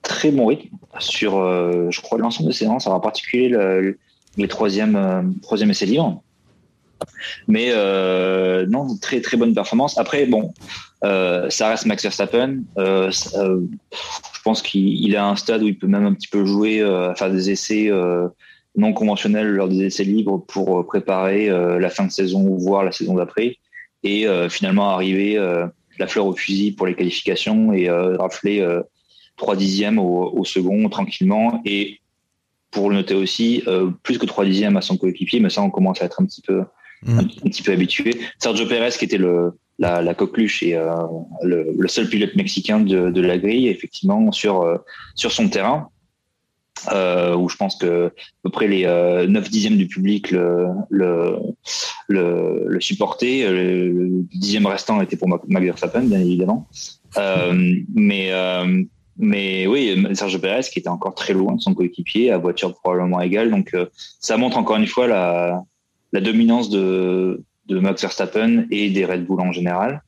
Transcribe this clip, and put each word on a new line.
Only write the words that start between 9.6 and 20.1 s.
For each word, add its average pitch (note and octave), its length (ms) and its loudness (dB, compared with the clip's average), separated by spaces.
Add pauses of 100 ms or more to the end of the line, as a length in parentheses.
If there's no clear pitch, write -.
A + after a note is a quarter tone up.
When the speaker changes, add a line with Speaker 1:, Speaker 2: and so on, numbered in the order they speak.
Speaker 1:
Après, C#3+ 280 0
bon, A#2 280 0 (520)
euh, F#2 440 0
ça A2 200 0
reste A2 160 -2
Max G#2+ 180 0
Verstappen. A#2+ 600 -2 (140)
Euh, F#2+ 340 2
c-, - 260 -6
euh, F#2+ 240 2 (320)
je - 500 -14
pense A2+ 180 0
qu'il, G2 280 0
il G2 240 0
est G#2 40 2
à G2+ 80 0
un G2+ 120 0
stade A2+ 260 0
où G#2+ 40 2
il G2 100 0
peut F#2+ 100 -2
même G2+ 180 4
un G2+ 80 2
petit - 140 -6
peu G2+ 180 0
jouer, G#2+ 360 2
euh, F2+ 340 0
faire F#2+ 160 0
des F#2+ 180 0
essais, G#2+ 400 0
euh, F2+ 380 2 (480)
non G#2+ 160 2
conventionnels G#2+ 560 0
lors G2 220 0
des F#2+ 160 2
essais G2 180 -2
libres G2 340 0